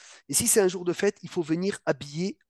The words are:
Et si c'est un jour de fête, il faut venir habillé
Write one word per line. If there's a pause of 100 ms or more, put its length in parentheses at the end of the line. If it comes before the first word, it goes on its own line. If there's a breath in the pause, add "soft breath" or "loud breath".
(300 loud breath)
Et
si
c'est
un
jour
de
fête,
il
faut
venir
habillé (120)